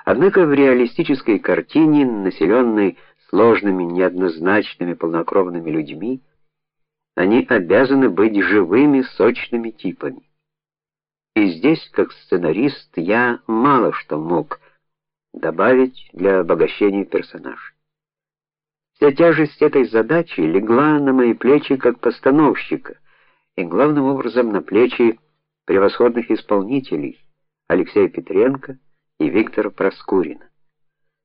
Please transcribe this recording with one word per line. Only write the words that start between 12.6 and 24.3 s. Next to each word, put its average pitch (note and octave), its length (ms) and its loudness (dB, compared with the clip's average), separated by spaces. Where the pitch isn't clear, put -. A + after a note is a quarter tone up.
я A#2 500 -2
мало A#2 460 0
что - 260 -8
мог E2 400 -6
добавить A#2+ 800 -2
для F#2+ 280 0
обогащения F#2 640 0
персонажей. - 680 -10
Вся C#3+ 180 4
тяжесть D#3 480 2
этой D3 280 2
задачи A2+ 520 -2
легла A2+ 580 0
на C3+ 140 0
мои B2 220 2
плечи C#3+ 420 0
как B2 240 -2
постановщика, - 1000 0
и F#2 80 -6
главным C3+ 400 0
образом B2 480 -2